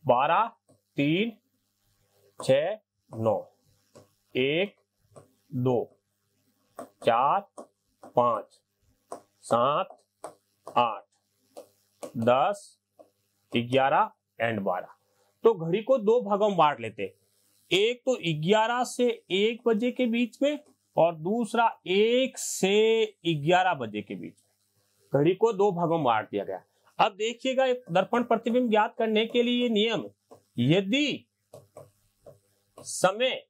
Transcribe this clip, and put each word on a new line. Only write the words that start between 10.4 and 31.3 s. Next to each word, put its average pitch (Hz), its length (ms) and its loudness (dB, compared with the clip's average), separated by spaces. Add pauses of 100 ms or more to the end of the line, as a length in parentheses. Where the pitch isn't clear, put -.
आठ, 113 360 0 (1160)
दस, 135 560 0 (760)
ग्यारह 131 580 0 (280)
and 113 220 -2
बारह। 90 260 -4 (560)
तो 226 120 6
घड़ी 170 260 -4
को 262 180 2
दो 220 220 2
भागों 202 280 0
में 190 80 -4
बांट 147 220 2
लेते, 110 240 -8 (680)
एक 220 300 0
तो 254 140 -2 (260)
ग्यारह 220 440 2
से 247 220 -2 (240)
एक 214 360 0
बजे 233 240 0
के 254 160 0
बीच 233 340 -2
में 285 180 0 (380)
और 165 200 2
दूसरा 220 480 -2 (220)
एक 233 500 2
से 220 680 0 (200)
ग्यारह 170 500 2
बजे 107 260 -6
के 101 140 -10
बीच 92 180 -14
में। - 160 -20 (680)
घड़ी 160 200 2
को 226 180 0
दो 202 180 2
भागों 170 240 -2
में 165 80 -2
बांट 113 280 0
दिया 101 120 -4
गया। 92 200 -10 (360)
अब 208 120 2
देखिएगा, 233 540 -2
एक 247 260 -2
दर्पण 190 320 0
प्रतिबिंब 233 460 0
ज्ञात 214 280 2
करने 220 280 0
के 233 180 0
लिए 247 200 0
ये 247 60 0
नियम, 208 360 0 (520)
यदि 190 680 0 (1500)